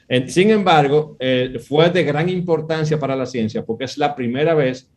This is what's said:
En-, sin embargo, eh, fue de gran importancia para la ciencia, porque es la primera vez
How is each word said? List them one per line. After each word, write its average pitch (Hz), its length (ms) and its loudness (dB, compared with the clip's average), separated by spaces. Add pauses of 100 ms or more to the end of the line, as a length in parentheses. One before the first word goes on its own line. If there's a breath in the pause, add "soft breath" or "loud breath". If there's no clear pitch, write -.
En-, 127 220 -2
sin 190 220 4
embargo, 151 680 2
eh, 127 400 -2
fue 156 300 2
de 175 140 2
gran 147 260 -2
importancia 160 720 -2
para 135 160 -2
la 131 100 -4
ciencia, 110 400 -4
porque 113 200 -6
es 127 120 -10
la 147 180 0
primera 131 380 -2
vez 131 440 -2